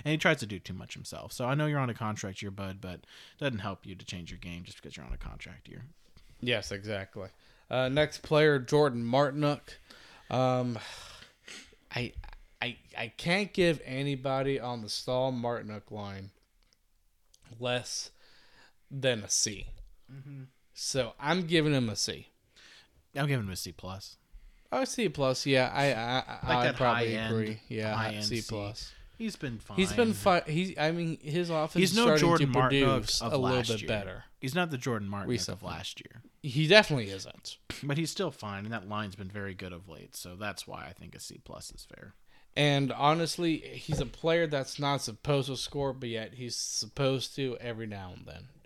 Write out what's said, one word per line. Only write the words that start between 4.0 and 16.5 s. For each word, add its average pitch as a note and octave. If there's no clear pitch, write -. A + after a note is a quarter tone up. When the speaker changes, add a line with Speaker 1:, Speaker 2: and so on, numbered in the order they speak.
Speaker 1:
change F2
your F2
game F2
just -
because -
you're C#2
on A#1+
a -
contract -
year. -
Speaker 2:
Yes, A#2+
exactly. G2
Uh, B2+
next D3
player, D3+
Jordan B2+
Martinook. C#3+
Um, B2+
I, A#2+
I, A#2+
I A2+
can't F#3
give E3+
anybody C3+
on A#2+
the G#2
Stahl B2+
Martinook A2+
line G2